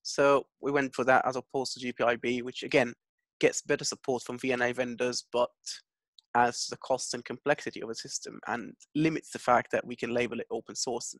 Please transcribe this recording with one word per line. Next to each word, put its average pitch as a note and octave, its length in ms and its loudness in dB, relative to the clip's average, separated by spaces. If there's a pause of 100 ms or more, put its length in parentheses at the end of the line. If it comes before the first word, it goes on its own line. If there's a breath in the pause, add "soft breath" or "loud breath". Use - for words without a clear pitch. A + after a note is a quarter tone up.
So C#3 420 4 (160)
we C#3 120 -2
went C#3 220 0
for B2+ 100 0
that B2+ 220 6
as C3 100 -2
opposed B2+ 360 -4
to B2 80 -10
G B2+ 100 -6
P A#2+ 140 -2
I A#2 120 4
B, A#2+ 260 -2
which B2 220 -8
again B2 280 2 (460)
gets - 240 4
better C#3+ 220 -2
support - 400 -2
from B2 140 -8
V C3 140 -2
N B2 80 0
A B2 120 2
vendors, B2 600 -2
but A#2+ 160 4 (840)
as A#2+ 360 4
the A#2+ 60 -8
cost - 380 -4
and A#2+ 100 -8
complexity - 580 -2
of A2+ 80 -8
a A2+ 40 -6
system - 520 -10
and A2+ 260 -6 (220)
limits D#3 360 0
the - 80 -8
fact B2 340 2
that A2 140 0
we A#2+ 100 -10
can A#2 180 -4
label A#2 260 0
it A2 100 -6
open A2+ 260 -8
source. - 440 -6